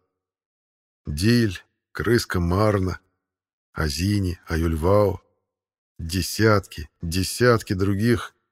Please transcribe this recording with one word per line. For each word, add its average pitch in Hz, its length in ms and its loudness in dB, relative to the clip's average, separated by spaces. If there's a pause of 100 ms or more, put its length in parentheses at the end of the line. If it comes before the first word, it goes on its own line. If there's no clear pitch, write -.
(1080)
Диль, 101 540 0 (300)
крыска - 480 0
Марна, 92 640 0 (720)
Азини, 90 720 -2
Аюльвао. 85 760 0 (760)
Десятки, 95 920 -2 (140)
десятки 95 720 0
других. 101 600 0 (180)